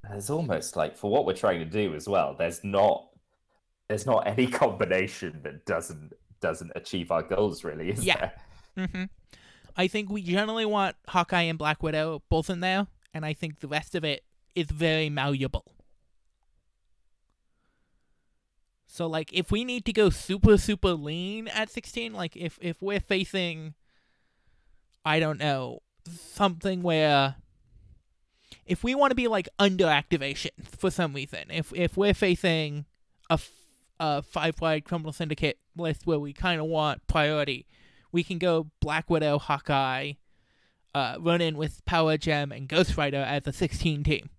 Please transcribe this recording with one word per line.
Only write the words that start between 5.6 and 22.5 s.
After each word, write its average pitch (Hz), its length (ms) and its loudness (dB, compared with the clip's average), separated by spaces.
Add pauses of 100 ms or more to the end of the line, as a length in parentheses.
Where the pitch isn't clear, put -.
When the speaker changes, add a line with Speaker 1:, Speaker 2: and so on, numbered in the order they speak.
Speaker 1:
doesn't, 82 460 -4 (280)
doesn't 82 340 -4
achieve 87 360 -6
our 82 120 2
goals, 98 420 0
really, 80 260 -6
is 107 140 -4
Speaker 2:
Yeah. - 260 0 (460)
Speaker 1:
there? 185 120 -4
Speaker 2:
Mm-hmm. 185 160 -8 (720)
I 185 120 2
think 208 220 -4
we 208 120 -4
generally 214 420 0
want 208 320 0 (120)
Hawkeye 175 340 2
and 165 160 0
Black 151 240 -2
Widow 156 460 -2
both 160 220 0
in 175 100 -4
there, 185 260 0 (280)
and 156 120 -6
I 156 80 -4
think 156 260 -8
the 147 80 -10
rest 151 260 -4
of 165 100 -2
it 143 200 -2 (300)
is 165 160 0
very 160 400 2
malleable. 135 540 -2 (3250)
So, - 200 -6
like, 160 260 -6
if 180 200 0
we 220 120 0
need 247 200 -6
to 226 80 -4
go 208 180 6
super, 202 480 6
super 196 360 0
lean 175 540 -6
at 220 220 -4
sixteen, 226 420 -10
like, 185 240 -8
if, 170 240 -8